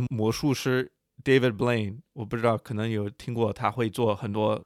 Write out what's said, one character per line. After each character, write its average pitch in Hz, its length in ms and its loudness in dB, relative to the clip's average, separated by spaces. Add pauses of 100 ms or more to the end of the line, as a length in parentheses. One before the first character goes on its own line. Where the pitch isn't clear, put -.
(100)
魔 110 220 0
术 147 200 0
师 127 380 -2 (320)
David 127 340 4
Blaine， 113 440 -2 (140)
我 117 100 -8
不 117 120 -6
知 113 60 -4
道， 113 160 4
可 - 160 -8
能 110 160 -2
有 104 180 -2
听 - 240 -10
过， 117 200 0
他 107 180 -2
会 113 180 0
做 110 280 0
很 104 160 -6
多 107 340 0